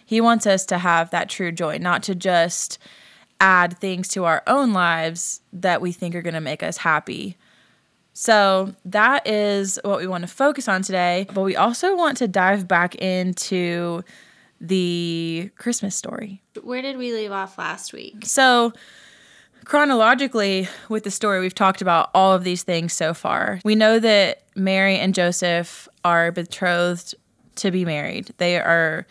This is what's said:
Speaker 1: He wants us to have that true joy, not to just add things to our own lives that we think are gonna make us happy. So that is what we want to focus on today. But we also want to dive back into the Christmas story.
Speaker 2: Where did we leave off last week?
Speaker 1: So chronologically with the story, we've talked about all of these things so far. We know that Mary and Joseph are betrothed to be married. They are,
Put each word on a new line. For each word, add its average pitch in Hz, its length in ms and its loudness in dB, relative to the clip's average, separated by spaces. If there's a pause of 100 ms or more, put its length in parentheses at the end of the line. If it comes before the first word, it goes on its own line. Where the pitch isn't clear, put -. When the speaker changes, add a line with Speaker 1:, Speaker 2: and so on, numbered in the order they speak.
Speaker 1:
He 226 160 0
wants 233 260 4
us 190 200 2
to 180 120 -2
have 170 320 2
that 170 180 -2
true 175 240 -6
joy, 165 260 -4
not 175 260 -2
to 196 100 -4
just 175 640 0 (600)
add 180 380 4
things 185 300 -6
to 185 160 -4
our 165 220 2
own 254 260 2
lives 170 680 -2 (120)
that 180 280 0
we 180 120 -4
think 170 220 -8
are 170 80 -8
gonna 160 180 -6
make 151 220 -8
us 165 160 -6
happy. 156 580 -2 (800)
So 196 600 2 (100)
that 220 440 2
is 202 560 -2
what 202 160 -2
we 185 80 -6
want 180 140 -6
to 175 60 -10
focus 277 380 0
on 190 160 0
today. 185 500 0
But 190 100 -2
we 190 120 0
also 240 400 2
want 320 220 0
to 240 100 -2
dive 190 400 2
back 175 300 2
into 180 1040 -2 (580)
the 170 960 -2
Christmas 208 380 -6
story. - 480 -10 (200)
Speaker 2:
Where 247 200 -8
did 269 140 -8
we 247 160 -6
leave 214 180 -6
off 190 280 -8
last 170 340 -10
week? - 340 -18
Speaker 1:
So 240 460 4 (920)
chronologically 233 1040 2 (200)
with 214 160 -6
the 196 60 -6
story, 196 300 0
we've 185 140 -4
talked 190 280 2
about 170 320 2
all 190 200 6
of 180 100 2
these 180 200 -2
things 170 280 -2
so 165 220 -2
far. - 500 -2
We 214 100 2
know 220 260 6
that 208 420 2 (140)
Mary 190 400 2
and 190 180 0
Joseph 175 760 -2 (160)
are 170 280 4
betrothed 175 840 -2 (440)
to 196 120 0
be 180 140 0
married. 151 540 -6
They 175 200 0
are, 165 520 0